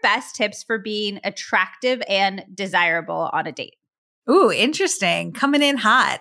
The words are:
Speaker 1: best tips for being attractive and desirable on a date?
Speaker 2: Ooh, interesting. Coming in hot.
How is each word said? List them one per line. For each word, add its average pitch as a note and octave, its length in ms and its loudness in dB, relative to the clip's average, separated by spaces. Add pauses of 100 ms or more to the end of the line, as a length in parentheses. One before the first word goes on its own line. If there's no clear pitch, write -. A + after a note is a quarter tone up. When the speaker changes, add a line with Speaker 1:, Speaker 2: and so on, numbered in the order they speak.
Speaker 1:
best A3 320 0
tips G#3 260 -4
for A3+ 160 -4
being G#3 460 -6
attractive G#3+ 840 -2
and G3 340 0 (100)
desirable E3+ 760 0
on D#3 160 -2
a D3+ 60 -10
date? - 240 -12 (520)
Speaker 2:
Ooh, B3+ 220 6
interesting. F3 800 0
Coming C#4+ 300 0
in C#4 160 2
hot. A3 440 2